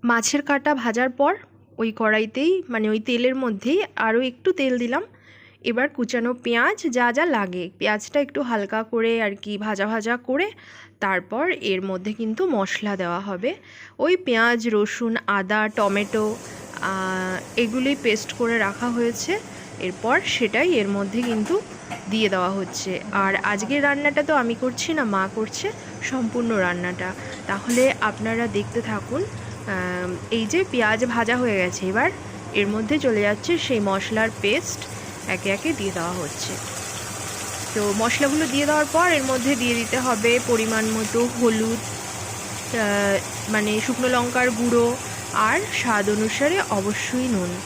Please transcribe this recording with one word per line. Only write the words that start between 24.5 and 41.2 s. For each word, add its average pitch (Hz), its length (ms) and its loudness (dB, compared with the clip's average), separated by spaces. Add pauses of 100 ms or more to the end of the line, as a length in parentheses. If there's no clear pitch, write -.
করছি 254 320 -2
না, 311 100 0
মা 196 320 0
করছে 220 360 -4 (320)
সম্পূর্ণ 233 520 0
রান্নাটা। 180 580 -2 (340)
তাহলে 240 540 2
আপনারা 220 460 0
দেখতে 208 340 -2
থাকুন। 226 420 -4
আম, 180 920 -4 (160)
এই 226 140 0
যে 339 260 2
পেঁয়াজ 220 340 2
ভাজা 233 320 0
হয়ে 240 200 2
গেছে, 180 300 -2
এবার 240 240 2 (420)
এর 202 140 2
মধ্যে 220 320 0
চলে 233 220 2
যাচ্ছে 208 360 2
সেই 254 220 0
মশলার 202 500 0 (120)
পেস্ট, 233 380 0 (500)
একে 185 200 -2
একে 202 280 0
দিয়ে 196 140 -2
দেওয়া 175 200 -4
হচ্ছে। 180 420 -6 (1200)
তো 208 220 2
মশলাগুলো 277 500 2
দিয়ে 277 180 2
দেওয়ার 302 280 4
পর 349 180 6
এর 294 120 4
মধ্যে 262 320 2
দিয়ে 240 200 2
দিতে 233 240 0
হবে 240 480 4
পরিমাণ 220 380 2
মতো 220 420 2 (140)